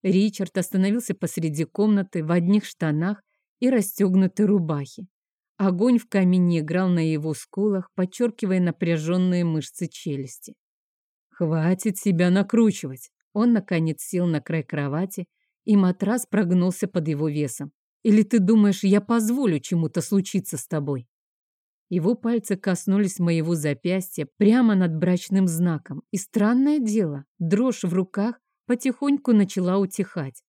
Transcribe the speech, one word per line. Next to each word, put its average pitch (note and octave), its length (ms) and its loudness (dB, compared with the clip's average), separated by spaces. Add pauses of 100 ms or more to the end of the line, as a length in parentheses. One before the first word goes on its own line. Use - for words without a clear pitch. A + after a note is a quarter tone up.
Ричард F#3+ 560 0
остановился G3 560 -2
посреди D#3+ 500 -4
комнаты G3 600 -2
в D#3 60 -4
одних F3+ 340 2
штанах E3 580 -4 (380)
и B3 80 2
расстегнутой G3 800 2
рубахе. E3+ 600 -2 (480)
Огонь G#3 420 2
в - 100 -6
камине F3+ 520 2
играл F3 280 -2
на F3 120 2
его D#3 340 -2
скулах, G3 600 -4
подчеркивая F#3+ 640 -2
напряженные F3 840 0
мышцы D#3+ 440 -4
челюсти. C3+ 680 -10 (760)
«Хватит F3 680 0
себя F3+ 320 2
накручивать!» G3 800 0 (220)
Он, A#3 200 2
наконец, E3 500 0
сел F3+ 240 -2
на D#3 140 0
край D#3+ 220 -4
кровати, D#3 640 -6 (400)
и G#3 100 4
матрас F#3+ 500 0
прогнулся F3+ 640 0
под D#3+ 200 -4
его D#3 200 -2
весом. D3 440 -6 (300)
«Или G#3+ 200 4
ты G#3 160 2
думаешь, G3+ 460 4
я G3 160 4
позволю A3+ 580 0
чему-то E3 420 -2
случиться F#3+ 560 -4
с - 100 -12
тобой?» C#3+ 420 -6 (800)
Его F3+ 260 0
пальцы A3+ 420 -2
коснулись F#3+ 640 -2
моего E3+ 360 0
запястья D#3 720 -4 (120)
прямо A3 360 4
над F3 220 2
брачным F3+ 500 0
знаком, E3 640 -2
и, G3+ 60 -6
странное B3 600 2
дело, G#3 460 -2 (140)
дрожь G3+ 460 0
в F3 80 -2
руках G3 480 -4 (260)
потихоньку C4+ 680 0
начала F#3+ 460 2
утихать. F3+ 720 -6